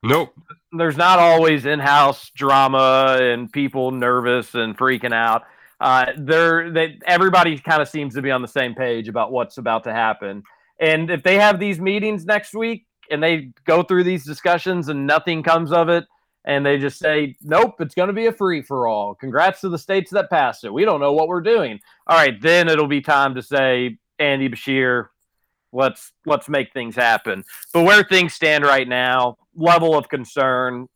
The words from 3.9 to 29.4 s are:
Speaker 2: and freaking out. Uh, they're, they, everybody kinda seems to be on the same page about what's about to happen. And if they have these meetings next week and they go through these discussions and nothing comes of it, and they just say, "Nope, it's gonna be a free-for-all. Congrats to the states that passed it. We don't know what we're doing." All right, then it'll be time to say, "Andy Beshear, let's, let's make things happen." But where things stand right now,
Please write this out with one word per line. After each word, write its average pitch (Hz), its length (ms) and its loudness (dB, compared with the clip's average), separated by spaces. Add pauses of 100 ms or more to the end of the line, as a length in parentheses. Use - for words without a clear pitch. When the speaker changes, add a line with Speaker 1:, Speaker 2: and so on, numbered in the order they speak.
Speaker 2:
and 110 240 -4
freaking 127 360 -2
out. 113 300 0 (360)
Uh, 127 380 2
they're, 165 540 0
they, 160 340 -4
everybody 175 520 2
kinda 156 280 0
seems 143 280 -8
to 139 80 -8
be 135 80 -4
on 127 140 -2
the 117 40 -10
same 123 280 -6
page 117 320 -6
about 110 240 -6
what's 123 260 -6
about 113 280 -4
to 117 60 -10
happen. 107 520 -6 (360)
And 160 300 0
if 165 140 -4
they 185 140 2
have 208 220 4
these 190 220 -4
meetings 202 440 -4
next 208 280 -4
week 226 320 -6 (240)
and 151 140 -6
they 160 280 -2 (140)
go 170 160 2
through 180 220 0
these 180 200 -4
discussions 170 640 -2
and 139 200 -6
nothing 160 340 0
comes 165 300 0
of 170 180 2
it, 170 160 0 (420)
and 139 160 0
they 143 140 2
just 139 220 -6
say, 151 420 -2
"Nope, 180 380 0
it's 156 160 -10
gonna 185 180 -2
be 226 140 -2
a 226 40 -2
free-for-all. 127 840 -4
Congrats 143 460 -2
to 196 80 -6
the 170 100 -6
states 196 320 -4
that 190 180 -2
passed 139 340 -2
it. 107 80 -10
We 156 140 0
don't 170 140 0
know 143 120 0
what 156 160 0
we're 175 140 -4
doing." 160 380 -2 (260)
All 165 100 2
right, 135 240 2
then 165 300 2
it'll 151 160 2
be 143 160 -2
time 139 320 0
to 127 80 -10
say, 127 560 -2 (220)
"Andy 139 280 -2
Beshear, 127 600 -2 (640)
let's, 127 400 -4 (160)
let's 147 200 -2
make 143 240 -4
things 117 240 -10
happen." 113 480 -2 (300)
But 170 80 2
where 196 220 6
things 180 320 0
stand 151 280 0
right 135 240 2
now, 123 500 0 (180)